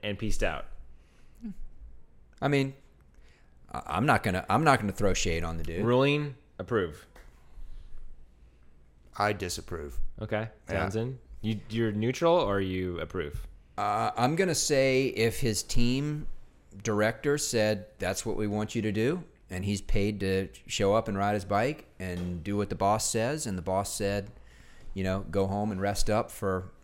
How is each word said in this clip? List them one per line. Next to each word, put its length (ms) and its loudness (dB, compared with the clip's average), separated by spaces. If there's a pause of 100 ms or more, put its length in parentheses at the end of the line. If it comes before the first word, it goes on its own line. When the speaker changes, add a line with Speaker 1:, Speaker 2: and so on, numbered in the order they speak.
Speaker 1:
and 120 -2
peaced 280 4
out. 220 -2 (1700)
Speaker 2:
I 80 0
mean, 260 2 (960)
I, 140 -6
I'm 200 0
not 160 4
gonna, 260 0
I'm 160 2
not 160 4
gonna 120 -2
throw 220 2
shade 300 0
on 120 -4
the 80 -4
dude. 200 -2
Speaker 1:
Ruling, 500 2 (240)
approve. 480 -2 (2000)
Speaker 3:
I 160 2
disapprove. 680 -6 (220)
Speaker 1:
Okay. 280 -2 (200)
Speaker 3:
Yeah. 120 -2
Speaker 1:
Townsend, 380 -2 (220)
you, 200 -2 (100)
you're 220 2
neutral 420 2
or 260 2
you 400 -2
approve? 460 -6 (320)
Speaker 2:
Uh, 380 0
I'm 200 2
gonna 180 2
say 520 4
if 340 0
his 220 2
team 640 4 (560)
director 560 2
said, 480 0 (120)
"That's 280 -2
what 100 -2
we 100 0
want 280 -2
you 80 0
to 100 0
do," 300 0 (280)
and 140 -4
he's 160 0
paid 400 2
to 280 0 (180)
show 280 2
up 140 2
and 80 -2
ride 180 2
his 100 -2
bike 420 0 (120)
and 460 -4
do 120 -2
what 120 0
the 80 -4
boss 320 2
says, 380 -2
and 100 -2
the 60 -4
boss 320 0
said, 360 -2 (640)
you 100 -4
know, 260 0
"Go 160 2
home 260 0
and 80 -4
rest 300 2
up 200 2
for 400 -2 (140)